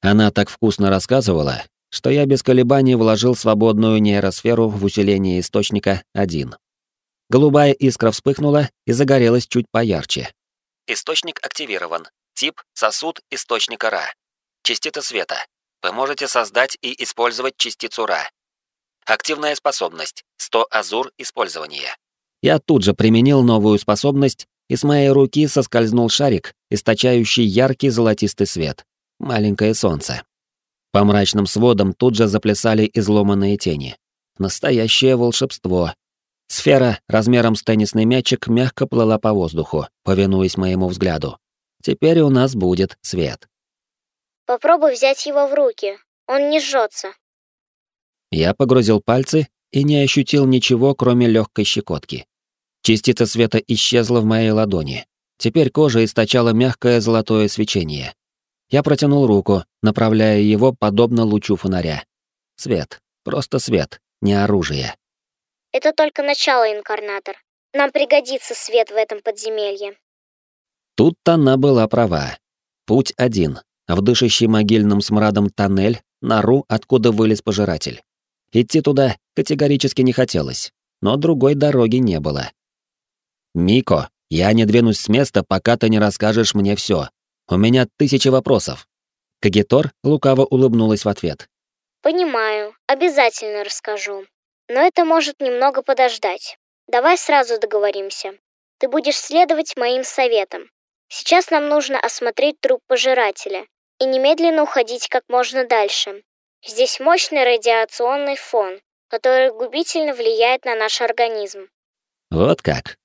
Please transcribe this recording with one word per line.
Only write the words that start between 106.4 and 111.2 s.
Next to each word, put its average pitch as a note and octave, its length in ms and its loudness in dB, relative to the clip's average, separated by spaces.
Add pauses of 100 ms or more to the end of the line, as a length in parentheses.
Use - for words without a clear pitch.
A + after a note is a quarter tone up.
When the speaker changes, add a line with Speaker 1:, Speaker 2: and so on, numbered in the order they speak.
Speaker 2:
Здесь - 360 -2
мощный D#4 420 0
радиационный A#3+ 920 -2
фон, G3+ 420 -4 (300)
который C4 420 2
губительно C#4+ 640 -4
влияет A#3 500 0
на A#3+ 120 -4
наш A3 240 -4
организм». A3+ 680 -4 (640)